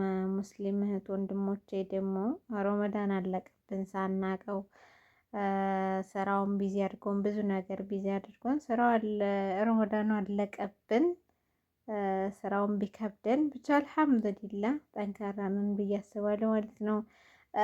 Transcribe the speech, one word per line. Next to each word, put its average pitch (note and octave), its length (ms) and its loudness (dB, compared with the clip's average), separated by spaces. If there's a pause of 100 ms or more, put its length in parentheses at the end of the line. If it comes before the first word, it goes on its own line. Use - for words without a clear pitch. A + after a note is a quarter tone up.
(300)
ሙስሊም G3 500 -2
እህት G3+ 280 -2
ወንድሞቼ G3 600 -2 (180)
ደግሞ F#3+ 300 -2 (420)
ረመዳን G3+ 540 0
አለቀብን F#3+ 760 -4
ሳናቀው፣ F#3+ 720 -2 (1500)
ስራውን G3 480 0
ቢዚ G3 260 0
አድርጎን፣ G3+ 400 -2
ብዙ G#3 160 0 (100)
ነገር F#3+ 380 -2
ቢዚ G3 260 -4
አድርጎን፣ A#3 500 -2
ስራው A#3+ 300 2
አለ፣ G#3+ 300 2 (400)
ረመዳኑ G#3+ 560 2
አለቀብን። G3+ 880 0 (1300)
ስራውን G3+ 420 0
ቢከብደን G#3+ 720 -2
ብቻ C4 260 -12
አልሐምዱሊላህ A3 1000 2 (160)
ጠንካራ G3+ 540 -6
ነን G3+ 280 0
ብዬ G3+ 220 0
አስባለሁ G#3 540 -2
ማለት A3 320 0
ነው። G#3+ 180 0 (640)